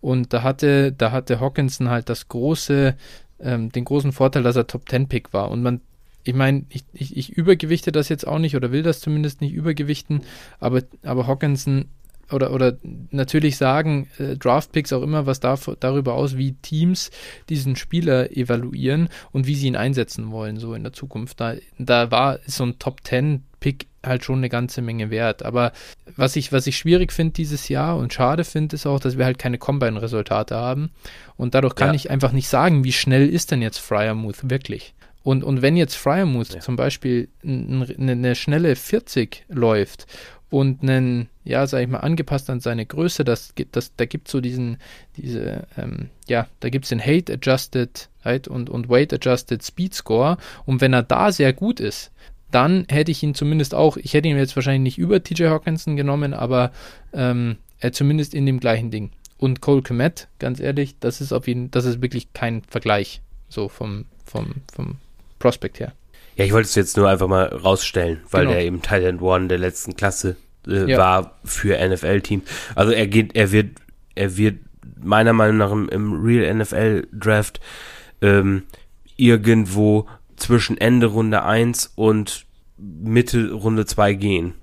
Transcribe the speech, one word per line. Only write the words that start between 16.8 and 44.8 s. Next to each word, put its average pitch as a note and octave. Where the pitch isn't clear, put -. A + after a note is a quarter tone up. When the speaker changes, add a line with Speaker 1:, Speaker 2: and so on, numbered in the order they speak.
Speaker 1:
diesen C3+
Spieler D3+
evaluieren B2+
und C#3
wie D3
sie C#3
ihn B2
einsetzen A2+
wollen, G#2+
so A2+
in A2
der A2
Zukunft. B2+
Da, A#2
da A#2+
war, B2+
ist C#3
so C3
ein A#2+
Top-Ten-Pick C3+
halt B2+
schon C3
eine B2+
ganze B2
Menge A2+
wert. A2
Aber A#2
was C3+
ich, C3+
was C3+
ich C#3
schwierig F3
find D#3+
dieses D3
Jahr D3
und B2
schade C#3
find, D#3
ist D3+
auch, C#3
dass C3
wir B2+
halt B2+
keine A#2+
Combine-Resultate A2
haben. C3
Und B2
dadurch C3+
kann C#3
Speaker 2:
Ja. D3+
Speaker 1:
ich -
einfach C#3
nicht C3
sagen, C#3+
wie B2+
schnell C3
ist E3+
denn B2+
jetzt A2
Freiermuth A2
wirklich. B2+
Und, C3+
und C3+
wenn C#3
jetzt E3+
Freiermuth C#3+
Speaker 2:
Ja. E2+
Speaker 1:
zum B2
Beispiel B2+
n-, C3
n-, C3
ne, B2+
ne B2
schnelle D3
vierzig -
läuft A2+
und C3+
einen, B2+
ja, C3
sag C3+
ich B2
mal, B2
angepasst D3
an B2
seine A#2
Größe, D#3
das A#2+
gibt, -
das, -
da A#2+
gibt's -
so C3+
diesen, B2